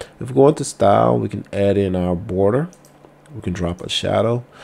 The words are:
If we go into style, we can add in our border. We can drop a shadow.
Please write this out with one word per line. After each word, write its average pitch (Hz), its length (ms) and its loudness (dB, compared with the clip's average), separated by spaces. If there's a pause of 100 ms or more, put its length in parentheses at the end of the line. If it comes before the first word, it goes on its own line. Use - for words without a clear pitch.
(200)
If 120 100 -10
we 127 60 -10
go 135 120 8
into 151 160 2
style, 113 560 2
we 110 100 -4
can - 240 -8
add 101 240 2
in 95 180 0
our 90 200 0
border. 104 540 0 (640)
We 113 80 -14
can 90 120 -6
drop 90 280 -4
a - 80 -10
shadow. 107 540 -2 (200)